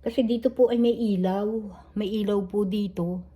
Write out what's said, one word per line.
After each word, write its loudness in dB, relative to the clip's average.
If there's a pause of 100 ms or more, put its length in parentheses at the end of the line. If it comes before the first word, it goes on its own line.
Kasi 0
dito 0
po 4
ay 2
may 4 (180)
ilaw. 0 (480)
May -2
ilaw 0
po -2
dito. -4 (140)